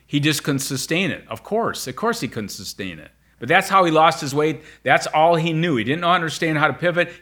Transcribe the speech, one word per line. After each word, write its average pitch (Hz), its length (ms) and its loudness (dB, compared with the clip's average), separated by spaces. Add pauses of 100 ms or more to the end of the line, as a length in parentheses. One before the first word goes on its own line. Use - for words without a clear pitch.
He 147 140 0
just 147 220 2
couldn't 139 180 0
sustain 160 500 -2
it. 87 180 -8
Of 113 140 -12
course, 202 440 -4
of 131 100 -10
course 226 240 -2
he 135 80 -4
couldn't 107 200 -8
sustain 92 500 -12
it. 76 120 -20 (280)
But 120 100 -10
that's 185 200 2
how 190 160 4
he 170 60 2
lost 160 300 4
his 135 140 -6
weight. 151 280 0 (200)
That's 151 240 2
all 160 300 4
he 165 160 0
knew. 160 240 0
He 110 80 0
didn't 156 200 -2
understand 165 540 0
how 151 80 0
to 147 60 -6
pivot. 170 500 -2